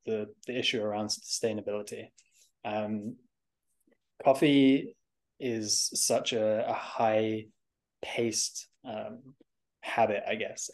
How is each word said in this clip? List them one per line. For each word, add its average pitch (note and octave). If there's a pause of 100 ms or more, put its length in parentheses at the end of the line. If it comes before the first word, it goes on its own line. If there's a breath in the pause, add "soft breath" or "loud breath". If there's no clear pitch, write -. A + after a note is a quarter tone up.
the, G#2+ (200)
the B2
issue A2+
around G#2
sustainability. G#2 (520 soft breath)
Um, G#2+ (1080)
coffee C3+ (420)
is A2+
such -
a, A2
a A2+
high-paced, - (180)
um, A#2 (460)
habit, -
I G2+
guess. -